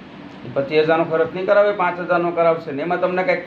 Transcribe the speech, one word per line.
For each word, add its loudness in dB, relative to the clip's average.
એ -14
પચીસ 2
હજારનો 2
ખર્ચ 0
નહીં -6
કરાવે, 4
પાંચ 0
હજારનો 0
કરાવશે 2
ને -6
એમાં -2
તમને 0
કંઈક 0